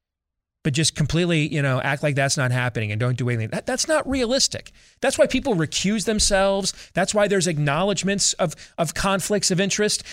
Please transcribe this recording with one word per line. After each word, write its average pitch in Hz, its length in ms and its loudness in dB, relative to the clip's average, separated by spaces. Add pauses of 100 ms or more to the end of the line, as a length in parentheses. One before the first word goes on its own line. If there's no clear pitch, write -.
(640)
But 151 100 0
just 151 220 0
completely, 160 520 0
you 151 140 -2
know, 135 180 0
act 139 240 -2
like 147 120 0
that's 135 200 0
not 127 160 0
happening 123 400 -2
and 107 80 -4
don't 123 160 0
do 123 140 -2
anything. 113 220 -2
That, - 140 -6
that's 247 220 -2
not 311 220 0
realistic. 254 640 -2 (260)
That's - 180 0
why 302 80 6
people 254 300 0
recuse 185 480 0
themselves. 196 680 2 (200)
That's 185 200 0
why 208 160 4
there's 185 180 2
acknowledgments 175 840 0
of, 175 200 -2 (240)
of 160 160 -2
conflicts 196 560 0
of 180 120 2
interest. 208 520 0